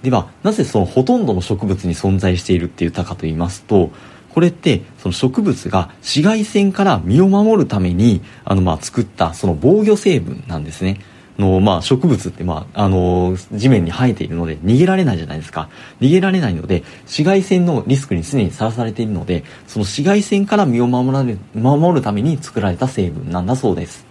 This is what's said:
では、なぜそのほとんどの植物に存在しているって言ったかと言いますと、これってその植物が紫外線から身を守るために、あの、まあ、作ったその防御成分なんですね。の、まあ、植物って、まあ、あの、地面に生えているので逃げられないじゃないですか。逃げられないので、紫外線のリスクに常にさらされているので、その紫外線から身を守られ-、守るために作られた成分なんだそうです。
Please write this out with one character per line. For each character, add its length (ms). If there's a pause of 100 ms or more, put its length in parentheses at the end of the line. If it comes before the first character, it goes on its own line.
で 100
は、 160 (160)
な 100
ぜ 100
そ 160
の 60
ほ 180
と 140
ん 80
ど 80
の 80
植 240
物 240
に 40
存 260
在 180
し 60
て 100
い 60
る 80
っ 20
て 160
言 20
っ 60
た 100
か 120
と 80
言 100
い 20
ま 140
す 140
と、 280 (420)
こ 80
れ 80
っ 20
て 300 (200)
そ 60
の 60
植 280
物 280
が 300
紫 220
外 220
線 300
か 100
ら 220
身 160
を 80
守 320
る 80
た 100
め 140
に、 280 (220)
あ 100
の、 80
ま 120
あ、 80
作 220
っ 20
た 280
そ 140
の 100
防 300
御 80
成 240
分 260
な 120
ん 80
で 80
す 80
ね。 180 (400)
の、 220
ま 160
あ、 40
植 240
物 220
っ 60
て、 100
ま 300
あ、 100
あ 60
の、 480 (160)
地 160
面 160
に 60
生 160
え 60
て 120
い 20
る 80
の 100
で 120
逃 200
げ 100
ら 100
れ 80
な 80
い 40
じ 60
ゃ 20
な 100
い 40
で 60
す 80
か。 160 (320)
逃 80
げ 100
ら 120
れ 100
な 80
い 40
の 140
で、 160 (200)
紫 200
外 200
線 220
の 220
リ 80
ス 140
ク 60
に 80
常 160
に 120
さ 140
ら 80
さ 100
れ 80
て 120
い 20
る 80
の 100
で、 220 (220)
そ 120
の 40
紫 200
外 180
線 240
か 120
ら 80
身 160
を 60
守 300
ら 60
れ-、 140 (200)
守 380
る 60
た 100
め 100
に 200
作 180
ら 120
れ 40
た 140
成 200
分 220
な 80
ん 60
だ 100
そ 160
う 60
で 80
す。 260